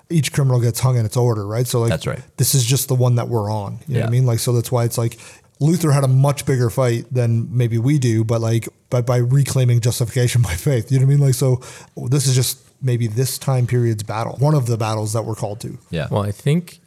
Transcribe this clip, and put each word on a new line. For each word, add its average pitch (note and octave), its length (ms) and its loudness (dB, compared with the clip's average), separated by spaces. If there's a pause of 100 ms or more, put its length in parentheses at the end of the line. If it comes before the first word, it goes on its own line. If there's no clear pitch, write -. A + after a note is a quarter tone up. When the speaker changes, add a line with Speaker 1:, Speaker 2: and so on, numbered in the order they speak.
Speaker 1:
each E3 240 0
criminal C3 260 2
gets A#2 220 0
hung B2+ 160 2
in A2+ 80 2
its G#2 120 -6
order, A2+ 300 0
right? A2+ 180 -2
So, A#2+ 140 -2
like, A2+ 100 2
Speaker 2:
That's A2+ 160 -2
right. B2 140 -6 (180)
Speaker 1:
this B2 160 0
is C3 120 2
just B2+ 240 -2
the C3 60 2
one B2 200 2
that A#2 140 -2
we're A2 220 -2
on. G#2+ 360 -6
You C3 80 -4
know A#2 60 0
what - 20 -2
I - 40 -2
Speaker 2:
Yeah. - 40 -2
Speaker 1:
mean? B2+ 140 2
Like, A#2 140 0
so - 140 -2
that's A#2+ 180 0
why A#2+ 120 0
it's A#2 140 -2
like A#2 200 -2 (440)
Luther D#3 320 2
had C#3 100 2
a C3 60 2
much C3+ 360 2
bigger B2 240 0
fight A#2+ 420 0
than A#2 440 0
maybe A#2+ 240 0
we C#3 180 2
do, A#2 280 2
but, A#2 160 -2
like, A2+ 260 0 (220)
by, B2 120 0
by B2 160 0
reclaiming B2 600 2
justification A#2+ 600 0
<laughs> - 80 0
by - 40 -4
faith, B2+ 380 -2
you C3+ 80 2
know C3 60 4
what C#3 80 4
I - 20 4
mean? C#3+ 100 4
Like, C3+ 80 4
so B2+ 280 2 (340)
this C3+ 320 0
is C3 80 2
just B2+ 240 0 (240)
maybe A#2+ 240 0
this B2 320 -4
time B2+ 260 0
period's A#2 380 0
battle, A2+ 360 -6
one D3 140 2
of C#3 140 2
the A#2 100 -2
battles G#2+ 360 -4
that A2+ 100 -2
we're A2 100 -6
called G#2+ 280 -8
to. - 160 -12 (140)
Speaker 2:
Yeah. E2 200 -4
Speaker 3:
Well, G#2+ 120 0
I G2+ 80 -4
think E3 560 -4